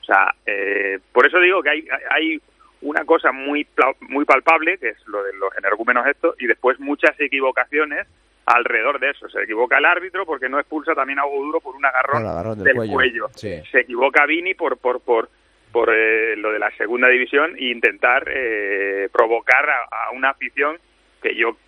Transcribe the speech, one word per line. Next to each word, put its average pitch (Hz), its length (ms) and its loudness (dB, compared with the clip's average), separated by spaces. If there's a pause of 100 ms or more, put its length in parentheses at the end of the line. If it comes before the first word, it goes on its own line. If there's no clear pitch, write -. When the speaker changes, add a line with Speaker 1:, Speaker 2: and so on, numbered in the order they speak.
Speaker 1:
O - 20 -20
sea, 98 300 4 (120)
eh, 98 540 -2 (120)
por 127 160 6
eso 170 120 4
digo 180 220 4
que 139 80 0
hay, 156 200 -2
hay, 135 200 -6
hay 156 320 -2 (400)
una 151 240 -2
cosa 160 260 2
muy 143 320 -4
pla-, 139 380 0
muy 131 240 -2
palpable, 160 540 2
que 120 100 -2
es - 180 -14
lo 104 160 -4
de 98 100 -6
los 98 240 -6
energúmenos 113 500 0
estos, 165 320 0
y 127 80 -4
después 127 320 2
muchas 143 400 0
equivocaciones 143 880 -2 (380)
alrededor 120 540 2
de 135 120 0
eso. 110 180 -12
Se 104 140 -4
equivoca 117 340 0
el 147 80 4
árbitro 180 400 0
porque 131 240 -4
no 139 100 -2
expulsa 151 360 -4
también 139 240 -4
a 143 60 0
Hugo 143 200 -4
Duro 160 160 -2
por 131 140 -16
un 139 100 -4
agarrón 131 380 0
Speaker 2:
El 107 60 -4
agarrón 92 280 -6
del 98 80 -4
Speaker 1:
del 127 100 4
Speaker 2:
cuello. 110 180 -4
Speaker 1:
cuello. 117 420 0
Speaker 2:
Sí. 85 260 -10 (100)
Speaker 1:
Se 127 100 2
equivoca 131 440 2
Vini 170 300 -4
por, 135 220 -4
por, 127 220 -2
por, - 300 0 (420)
por, 113 220 2
eh, 110 440 2
lo 107 140 -4
de 107 80 -2
la 104 160 -2
segunda 123 320 0
división 135 480 2
e 139 160 -8
intentar, 120 640 0
eh, 101 800 -4
provocar 120 560 2
a, 117 380 -4
a 110 40 -10
una 131 200 -2
afición 143 460 -4 (440)
que 104 140 -4
yo 113 220 0 (100)